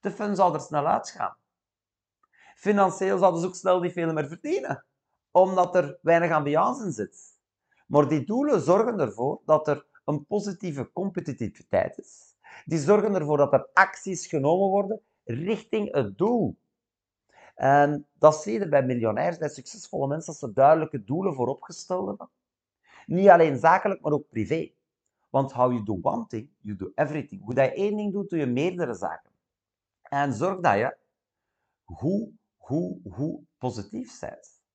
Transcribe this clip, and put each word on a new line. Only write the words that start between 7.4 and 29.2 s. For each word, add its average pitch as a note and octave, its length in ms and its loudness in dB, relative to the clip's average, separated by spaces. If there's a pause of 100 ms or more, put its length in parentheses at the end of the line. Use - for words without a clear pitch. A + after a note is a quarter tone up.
Maar D3 200 4
die C#3+ 160 -2
doelen A#3+ 380 0
zorgen G3+ 380 2
ervoor A#2+ 460 -4
dat D#3 220 2
er C#3+ 180 -2 (200)
een D3+ 200 -4
positieve F3+ 680 -6
competitiviteit C3+ 1040 -4
is. - 360 -20 (300)
Die E3 140 -2
zorgen G3+ 360 2
ervoor D3+ 220 0
dat C#3 160 4
er - 200 0
acties - 540 0
genomen E3+ 420 0
worden G3+ 320 -2 (220)
richting G3 720 -6
het G#2 220 -2
doel. G3 400 0 (1000)
En C#3+ 580 2
dat D3+ 280 4
zie G#3+ 180 -4
je G3 100 -4
bij C#3 160 4
miljonairs, B2 520 -2
bij D3+ 120 -6
succesvolle - 580 -10
mensen, D#3+ 240 -6
dat D3+ 100 -14
ze A#2 120 -10
duidelijke C#3+ 500 4
doelen E3+ 300 -2
voorop B2+ 280 -4
gesteld F#3 460 -8
hebben. G3+ 220 -12 (760)
Niet F#3+ 240 6
alleen E3 280 8
zakelijk, F#3 440 2
maar D3+ 100 -2
ook C#3+ 180 -4
privé. A#2+ 420 -4 (580)
Want C3+ 220 -2
how B2 200 2
you A#2 120 -4
do G2+ 180 -4
one A#2+ 260 -4
thing, A2+ 220 -10 (120)
you G#2 160 -10
do F#2 180 -10
everything. C#3 480 -6
Hoe G#2+ 100 -10
dat C3+ 120 4
je - 80 -4
één G#3 240 -2
ding G#3 160 -6
doet, G3+ 160 -6
doe E3+ 100 -4
je D3 60 0
meerdere C#3+ 480 -2
zaken. F2 380 -10 (720)